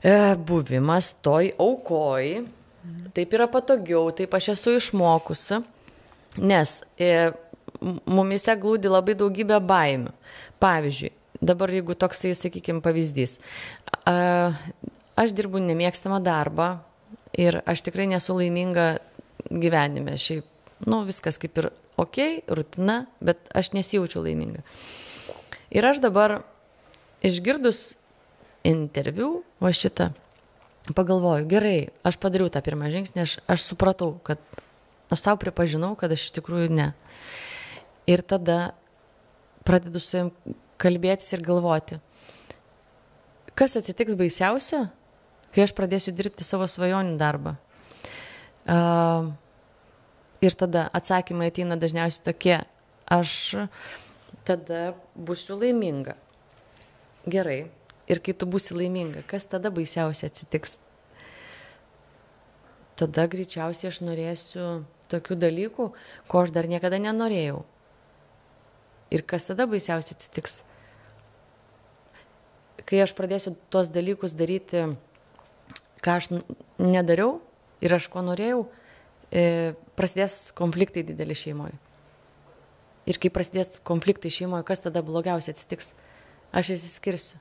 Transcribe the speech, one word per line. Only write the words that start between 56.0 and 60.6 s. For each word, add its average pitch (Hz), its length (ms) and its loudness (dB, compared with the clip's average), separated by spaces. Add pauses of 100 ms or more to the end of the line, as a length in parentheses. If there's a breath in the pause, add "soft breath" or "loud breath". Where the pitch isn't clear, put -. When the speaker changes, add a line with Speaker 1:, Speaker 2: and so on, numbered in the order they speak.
Speaker 1:
Gerai. 165 360 -2 (460)
Ir 175 140 4
kai 190 100 -2
tu - 140 -4
būsi 180 260 -2
laiminga, 175 540 -4
kas 196 180 -8
tada 190 240 -4
baisiausia 160 600 -4
atsitiks? - 480 -8 (2250 loud breath)